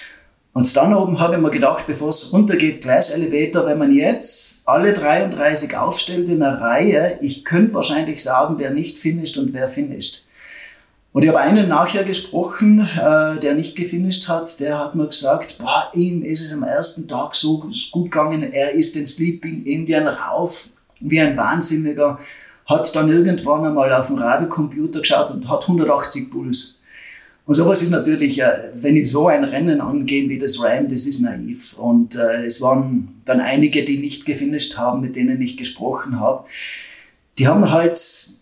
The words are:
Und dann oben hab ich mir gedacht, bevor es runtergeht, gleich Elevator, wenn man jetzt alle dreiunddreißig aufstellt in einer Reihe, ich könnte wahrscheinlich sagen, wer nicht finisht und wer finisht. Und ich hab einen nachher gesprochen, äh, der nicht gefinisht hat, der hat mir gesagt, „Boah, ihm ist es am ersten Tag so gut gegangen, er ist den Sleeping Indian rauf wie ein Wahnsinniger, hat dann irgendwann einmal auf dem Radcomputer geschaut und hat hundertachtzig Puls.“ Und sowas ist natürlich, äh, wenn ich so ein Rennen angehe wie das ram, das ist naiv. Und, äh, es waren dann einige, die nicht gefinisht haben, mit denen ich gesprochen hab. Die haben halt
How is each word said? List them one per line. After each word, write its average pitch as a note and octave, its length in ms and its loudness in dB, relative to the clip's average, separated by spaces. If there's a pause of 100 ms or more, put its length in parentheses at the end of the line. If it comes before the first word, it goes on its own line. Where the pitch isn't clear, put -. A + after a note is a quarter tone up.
(540)
Und B2+ 220 2
dann E3+ 180 4
oben F#3 280 2
hab E3+ 100 2
ich E3+ 80 0
mir D#3 100 2
gedacht, D3 380 0
bevor D3+ 220 -4
es - 240 -2
runtergeht, F3 480 2
gleich C#3 320 2
Elevator, D#3 520 0
wenn D3 120 0
man C#3+ 160 4
jetzt - 760 2
alle F#3+ 240 4
dreiunddreißig D3+ 840 0
aufstellt F3 500 -2
in D#3+ 160 2
einer C3 160 0
Reihe, D#3 600 2
ich - 240 -6
könnte F#3+ 280 2
wahrscheinlich D3+ 480 -2
sagen, C3+ 360 0
wer C#3 140 -4
nicht D#3 260 -4
finisht D#3+ 400 -4
und B2+ 160 -2
wer C3 160 -4
finisht. - 560 -8 (880)
Und C#3+ 100 4
ich D#3+ 60 6
hab D3+ 80 4
einen F3+ 320 4
nachher F3 340 2
gesprochen, F#3+ 800 2
äh, D#3 580 2
der C#3+ 160 0
nicht D#3 220 -4
gefinisht F3 500 -2
hat, E3 320 -4
der D3 180 -4
hat D3 160 -6
mir D#3 140 0
gesagt, - 500 -2
„Boah, - 360 -2
ihm F3 280 0
ist D#3+ 220 -2
es D3+ 100 -8
am C#3+ 100 -6
ersten D3 440 -2
Tag C#3+ 280 -6
so D#3 240 0 (320)
gut F3 200 -4
gegangen, D#3 320 0
er C#3 300 -2
ist D#3 220 0
den D3 120 -6
Sleeping E3 560 -4
Indian D3+ 440 -2
rauf - 640 -6 (300)
wie D#3 220 0
ein C#3+ 160 2
Wahnsinniger, D3 840 0 (460)
hat D#3 280 0
dann D#3 160 2
irgendwann D#3+ 540 2
einmal C#3+ 300 2
auf C3 140 2
dem C#3 100 -2
Radcomputer D3+ 840 -2
geschaut - 320 2
und - 160 -10
hat C#3+ 180 -2
hundertachtzig D3 640 0
Puls.“ - 500 -4 (640)
Und D3 100 2
sowas F3 260 4
ist F3 80 0
natürlich, D3 500 0
äh, A#2+ 360 0
wenn C#3+ 200 2
ich C#3 140 2
so D3 180 2
ein D3 160 4
Rennen D3 380 0
angehe C#3 480 -2
wie B2+ 80 -4
das B2+ 260 -2
ram, B2+ 240 0
das C3 200 -2
ist C3 120 0
naiv. A#2+ 540 -6
Und, A#2 420 0
äh, A#2 300 -2
es A#2 160 -2
waren C3 640 0
dann B2+ 160 2
einige, C#3+ 420 2
die C#3 140 -2
nicht C#3+ 280 -8
gefinisht C#3+ 520 -4
haben, B2 240 -2
mit B2 140 -6
denen B2+ 260 0
ich B2 160 -4
gesprochen B2 640 -6
hab. C3 260 0 (920)
Die C3 80 4
haben G3+ 240 4
halt E3+ 280 2 (420)